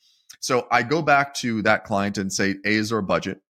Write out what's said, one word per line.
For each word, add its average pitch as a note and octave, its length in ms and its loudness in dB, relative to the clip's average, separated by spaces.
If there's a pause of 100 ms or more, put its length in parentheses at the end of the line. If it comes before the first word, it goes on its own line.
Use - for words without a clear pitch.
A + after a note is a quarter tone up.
(380)
So B2 320 -2
I A#2+ 140 4
go D3+ 180 0
back C#3 320 2
to A2+ 280 -4
that G#2+ 220 2
client G2+ 320 -2
and G2 160 -4
say, G2 220 0 (100)
"A, G#2 60 0
is G#2+ 180 0
there A2 100 0
a G#2 40 -2
budget? F#2 400 -2 (160)